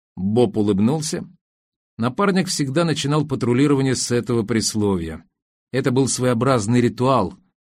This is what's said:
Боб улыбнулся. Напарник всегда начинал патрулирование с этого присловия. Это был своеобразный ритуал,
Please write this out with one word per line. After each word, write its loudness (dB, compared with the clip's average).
Боб 2
улыбнулся. 0
Напарник 0
всегда 0
начинал 0
патрулирование 2
с -4
этого 0
присловия. -2
Это -2
был 2
своеобразный 0
ритуал, 0